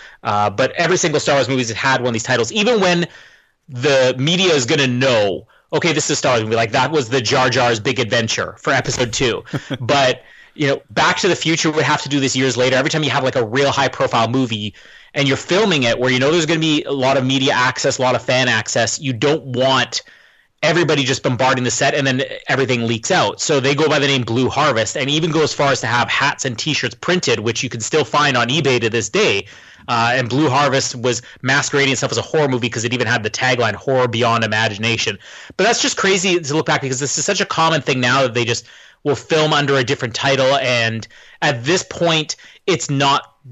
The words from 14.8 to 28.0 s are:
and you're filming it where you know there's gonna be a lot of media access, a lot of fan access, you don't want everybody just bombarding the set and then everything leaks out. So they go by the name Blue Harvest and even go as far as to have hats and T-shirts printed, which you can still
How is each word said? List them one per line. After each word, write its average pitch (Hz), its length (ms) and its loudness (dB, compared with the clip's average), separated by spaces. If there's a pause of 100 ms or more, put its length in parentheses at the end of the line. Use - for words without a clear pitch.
and 139 140 0
you're 135 100 0
filming 175 460 0
it 117 140 2
where 127 140 0
you 127 80 2
know 139 120 2
there's 165 140 2
gonna 160 140 0
be 156 240 0
a 127 80 -6
lot 135 260 2
of 131 80 0
media 135 280 0
access, 127 440 0
a - 40 -2
lot 127 140 2
of 117 80 -2
fan 127 260 0
access, 113 500 0
you 131 140 -4
don't 143 320 0
want 127 580 0 (600)
everybody 156 400 2
just 123 180 -2
bombarding 127 420 0
the 123 80 0
set 139 220 0
and 139 140 0
then 131 160 0 (240)
everything 127 400 0
leaks 113 240 -2
out. 131 280 0
So 147 200 2
they 135 160 0
go 156 120 2
by 147 120 2
the 139 80 0
name 135 160 0
Blue 113 260 0
Harvest 135 480 0
and 139 120 -2
even 156 220 0
go 156 120 2
as 135 100 0
far 139 180 2
as 127 100 0
to 123 60 -4
have 117 220 0
hats - 340 -2
and 123 140 -6
T-shirts 127 380 -4
printed, 151 440 0
which 110 240 -4
you 123 60 -4
can 113 120 -8
still 151 220 0